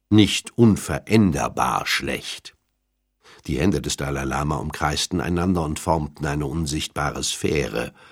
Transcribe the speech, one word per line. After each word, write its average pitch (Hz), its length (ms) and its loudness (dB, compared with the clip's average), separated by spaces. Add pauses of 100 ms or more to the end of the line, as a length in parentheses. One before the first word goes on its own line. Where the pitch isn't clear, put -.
nicht - 480 4
unveränderbar 73 1300 2
schlecht. - 680 -6 (920)
Die 71 120 -2
Hände 80 220 2
des - 160 -4
Dalai 69 280 -4
Lama 71 320 -2
umkreisten 76 640 -2
einander 87 420 0
und 76 160 -4
formten 78 480 -2
eine 73 200 -2
unsichtbare 73 760 -4
Sphäre. 60 720 -2 (180)